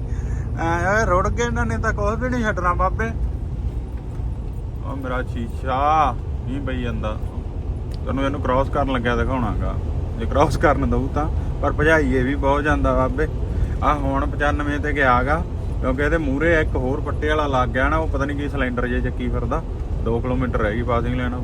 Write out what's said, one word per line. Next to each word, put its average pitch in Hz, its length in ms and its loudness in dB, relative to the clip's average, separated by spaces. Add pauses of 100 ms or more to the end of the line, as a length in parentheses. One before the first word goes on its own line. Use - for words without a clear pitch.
(600)
ਐਂ 170 260 0
ਆ, 214 180 2
ਰੁੜ 185 240 2
ਗਏ 214 160 0
ਇਹਨਾਂ 240 220 0
ਨੇ, 226 120 -2
ਤਾਂ 214 160 0
ਕੁਛ 208 260 0
ਵੀ 247 100 -2
ਨਹੀਂ 247 140 0
ਛੱਡਣਾ 180 300 0
ਬਾਬੇ। 175 380 0 (1700)
ਉਹ 135 100 -4
ਮੇਰਾ 127 280 -4
ਸ਼ੀਸ਼ਾ 127 920 2 (320)
ਨਹੀਂ 135 140 -2
ਪਈ 131 200 -2
ਜਾਂਦਾ, 110 360 -2 (880)
ਤੈਨੂੰ 135 200 0
ਇਹਨੂੰ 139 160 -2
ਕ੍ਰਾਸ 135 280 2
ਕਰਨ 139 220 0
ਲੱਗਿਆ 120 240 2
ਦਿਖਾਉਣਾਗਾ, 117 580 0 (460)
ਜੇ 113 60 -2
ਕ੍ਰਾਸ 135 320 4
ਕਰਨ 139 320 4
ਦਊ 123 240 2
ਤਾਂ। 147 140 0 (340)
ਪਰ 143 100 0
ਭਜਾਈ 147 420 4
ਇਹ 131 100 2
ਵੀ 135 120 2
ਬਹੁਤ 139 280 2
ਜਾਂਦਾ 139 300 2
ਬਾਬੇ। 131 340 0 (560)
ਆਹ 147 160 2
ਹੁਣ 135 260 0
ਪਚਾਨਵੇਂ 143 540 0
ਤੇ 147 140 -2
ਗਿਆ 139 180 4 (120)
ਗਾ, 143 120 0 (460)
ਕਿਉਂਕਿ 131 220 0
ਇਹਦੇ 151 140 2
ਮੂਹਰੇ 151 440 2
ਇੱਕ 156 140 0
ਹੋਰ 135 260 0
ਪੱਟੇ - 280 -2
ਵਾਲਾ 151 180 2
ਲੱਗ 127 220 2
ਗਿਆ 131 200 2
ਨਾ, 156 80 2
ਉਹ 160 100 0
ਪਤਾ 139 180 0
ਨਹੀਂ 143 120 -4
ਕੀ 143 120 -2
ਸਿਲੰਡਰ 127 380 -2
ਜੇ 123 140 0
ਚੱਕੀ 123 280 -2
ਫਿਰਦਾ। 120 320 0 (420)
ਦੋ 113 160 2
ਕਿਲੋਮੀਟਰ 123 400 0
ਰਹਿ 107 160 2
ਗਈ 120 60 0
ਪਾਸਿੰਗ 120 340 0
ਲੈਣ, 123 280 -2